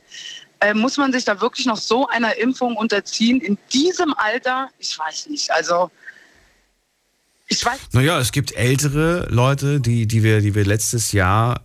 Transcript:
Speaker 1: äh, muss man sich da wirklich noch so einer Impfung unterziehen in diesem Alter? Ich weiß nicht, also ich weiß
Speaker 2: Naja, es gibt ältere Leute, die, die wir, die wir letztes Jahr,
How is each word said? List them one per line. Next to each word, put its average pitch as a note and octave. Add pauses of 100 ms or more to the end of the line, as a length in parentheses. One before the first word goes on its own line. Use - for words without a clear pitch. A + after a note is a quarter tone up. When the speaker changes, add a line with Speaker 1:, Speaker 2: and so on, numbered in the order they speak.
(600)
Speaker 1:
äh, G#3
muss A3
man C#4
sich B3
da G3+
wirklich A#3+
noch A#3
so A#3+
einer A3+
Impfung A#3+
unterziehen A3
in G3 (160)
diesem E4
Alter? B3+ (100)
Ich -
weiß D#3
nicht, -
also E3+ (1600)
ich -
weiß A#3+ (140)
Speaker 2:
Naja, C#3+
es A#2+
gibt -
ältere D3
Leute, C#3
die, A#2
die A2
wir, G#2+
die G2+
wir G#2
letztes G#2+
Jahr, G2+